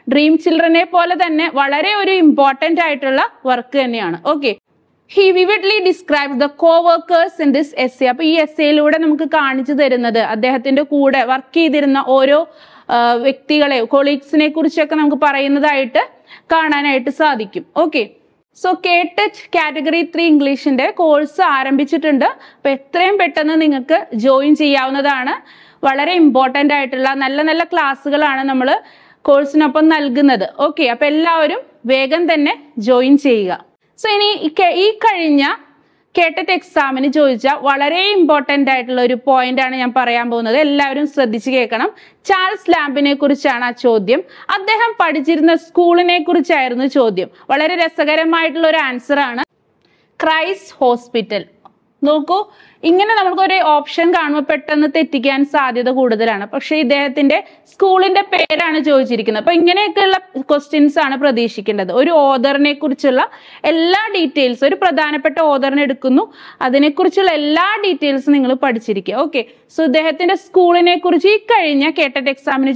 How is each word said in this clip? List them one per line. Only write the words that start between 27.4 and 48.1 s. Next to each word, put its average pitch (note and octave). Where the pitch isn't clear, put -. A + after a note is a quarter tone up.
നല്ല E4
ക്ലാസ്സുകളാണ് C#4+
നമ്മൾ B3+
കോഴ്സിനൊപ്പം D4
നൽകുന്നത്. C#4
ഓക്കെ, D#4+
അപ്പൊ D4
എല്ലാവരും E4
വേഗം C4+
തന്നെ D4+
ജോയിൻ B3+
ചെയ്യുക. G#3
So A4
ഇനി G#4
ഈ D#4
കെ-, F4
ഈ -
കഴിഞ്ഞ D#4+
കേട്ടറ്റ് E4+
എക്സാമിന് C#4
ചോദിച്ച C4
വളരെ C#4+
ഇമ്പോർട്ടന്റ് C#4+
ആയിട്ടുള്ള B3+
ഒരു B3+
പോയിന്റ് B3+
ആണ് B3+
ഞാൻ B3
പറയാൻ A#3+
പോകുന്നത്. A#3
എല്ലാവരും C#4+
ശ്രദ്ധിച്ച് A#3+
കേൾക്കണം. B3
ചാൾസ് F#4+
ലാംബിനെ C#4+
കുറിച്ചാണ് C#4
ആ -
ചോദ്യം. A3+
അദ്ദേഹം A4
പഠിച്ചിരുന്ന D#4+
സ്കൂളിനെ F4
കുറിച്ചായിരുന്നു C4+
ചോദ്യം. G#3+
വളരെ D#4
രസകരമായിട്ടുള്ള E4